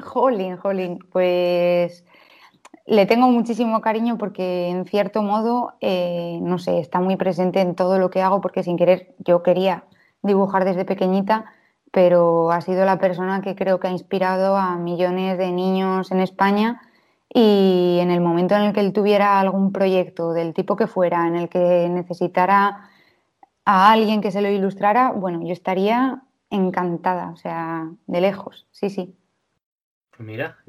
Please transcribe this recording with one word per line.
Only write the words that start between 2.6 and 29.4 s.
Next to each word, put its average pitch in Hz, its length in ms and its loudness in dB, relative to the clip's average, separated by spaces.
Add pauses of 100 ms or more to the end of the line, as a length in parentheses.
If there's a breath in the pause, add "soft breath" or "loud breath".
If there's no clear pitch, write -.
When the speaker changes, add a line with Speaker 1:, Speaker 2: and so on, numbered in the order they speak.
Speaker 1:
le 208 180 4
tengo 233 220 4
muchísimo 233 540 0
cariño 226 360 -2
porque, 180 520 -4
en 180 160 -4
cierto 202 360 -2
modo, 220 580 -2
eh, 175 600 -4
no 180 160 -2
sé, 175 220 -2
está 170 220 -4
muy 190 160 0
presente 185 440 0
en 175 140 -2
todo 190 240 0
lo 185 100 2
que 190 140 -2
hago 190 180 0
porque 190 220 -6
sin 175 140 -4
querer 175 420 2
yo 175 240 2
quería 180 400 0 (400 soft breath)
dibujar 196 420 2
desde 185 200 -2
pequeñita, 196 680 -2 (380 loud breath)
pero 170 600 4
ha 170 100 -2
sido 185 220 -2
la 190 140 2
persona 185 440 -2
que 196 140 -8
creo 190 240 -2
que 190 80 -4
ha 180 40 -4
inspirado 185 640 -2
a 185 200 -2
millones 180 600 -2
de 180 140 -2
niños 190 600 -2
en 185 80 0
España 202 640 0 (500 soft breath)
y 190 720 4
en 180 80 2
el 175 120 2
momento 175 340 2
en 208 80 2
el 208 100 0
que 208 60 -2
él 196 120 0
tuviera 202 480 2
algún 196 320 0
proyecto 180 640 -2
del 165 220 -4
tipo 185 200 -2
que - 120 -2
fuera, 170 400 0
en 170 80 -2
el 170 120 -4
que 175 440 2
necesitara 180 1000 0 (760 loud breath)
a 196 260 6
alguien 220 300 4
que 202 100 -4
se 196 100 -2
lo 202 80 0
ilustrara, 202 640 0
bueno, 180 340 -4
yo 170 80 -4
estaría 226 720 -2 (260)
encantada, 180 800 -2
o 170 80 -16
sea, 165 500 -8 (200)
de 175 140 -2
lejos, - 500 -4
sí, - 180 -6
sí. 185 240 -12 (960)